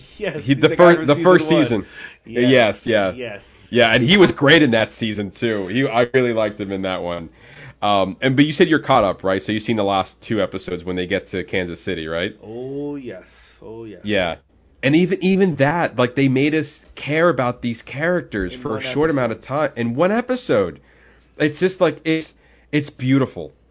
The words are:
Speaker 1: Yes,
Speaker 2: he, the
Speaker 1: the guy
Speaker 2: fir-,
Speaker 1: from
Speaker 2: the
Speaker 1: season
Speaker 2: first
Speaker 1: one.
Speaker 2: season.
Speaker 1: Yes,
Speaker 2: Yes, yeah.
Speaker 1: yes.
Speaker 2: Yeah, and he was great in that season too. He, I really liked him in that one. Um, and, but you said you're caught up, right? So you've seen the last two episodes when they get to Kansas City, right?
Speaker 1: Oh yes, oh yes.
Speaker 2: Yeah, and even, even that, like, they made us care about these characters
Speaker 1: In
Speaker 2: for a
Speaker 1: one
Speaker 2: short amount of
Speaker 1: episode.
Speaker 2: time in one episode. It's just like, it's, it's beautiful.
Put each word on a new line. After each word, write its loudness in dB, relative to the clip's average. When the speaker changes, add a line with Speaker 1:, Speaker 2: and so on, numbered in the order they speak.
Speaker 1:
Yes, -8
Speaker 2:
he, 2
the 4
Speaker 1:
the -4
guy -
Speaker 2:
fir-, 8
Speaker 1:
from -2
Speaker 2:
the 4
Speaker 1:
season -2
Speaker 2:
first 4
Speaker 1:
one. 4
Speaker 2:
season. -2
Speaker 1:
Yes, 0
Speaker 2:
Yes, 4
yeah. 2
Speaker 1:
yes. -14
Speaker 2:
Yeah, 6
and 4
he 6
was 6
great 4
in 4
that 0
season -6
too. -4
He, -2
I 2
really 2
liked -2
him -8
in -4
that -4
one. -8
Um, 0
and, 0
but 6
you 0
said 2
you're 2
caught 2
up, -2
right? 0
So -6
you've -2
seen -2
the 0
last -2
two -4
episodes -6
when -6
they -4
get -4
to -6
Kansas -6
City, -6
right? -6
Speaker 1:
Oh -10
yes, -18
oh -16
yes. -18
Speaker 2:
Yeah, -2
and 2
even, 2
even 2
that, 0
like, 0
they 2
made 2
us -6
care 0
about -2
these -6
characters -4
Speaker 1:
In -16
Speaker 2:
for -8
a -6
Speaker 1:
one -6
Speaker 2:
short -2
amount 0
of -8
Speaker 1:
episode. -4
Speaker 2:
time -14
in -4
one 0
episode. -2
It's -2
just -2
like, 0
it's, -4
it's -2
beautiful. -2